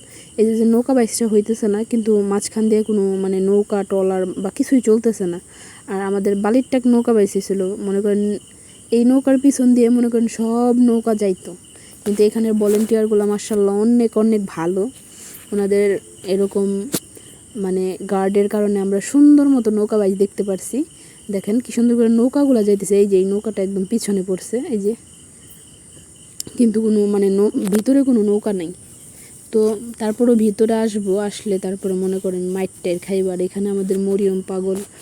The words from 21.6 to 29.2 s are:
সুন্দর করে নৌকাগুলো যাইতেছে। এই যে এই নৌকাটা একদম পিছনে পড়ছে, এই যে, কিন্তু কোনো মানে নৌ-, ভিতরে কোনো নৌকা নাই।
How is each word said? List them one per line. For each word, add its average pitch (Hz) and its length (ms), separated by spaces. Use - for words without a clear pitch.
সুন্দর 240 240
করে 233 140
নৌকাগুলো 254 540
যাইতেছে। 202 360
এই 208 80
যে 196 100
এই 190 80
নৌকাটা 202 380
একদম 190 220
পিছনে 190 380
পড়ছে, 190 340
এই 220 100
যে, 202 140
কিন্তু 220 240
কোনো 214 240
মানে 202 240
নৌ-, 202 280
ভিতরে 254 340
কোনো 247 200
নৌকা 208 300
নাই। 175 180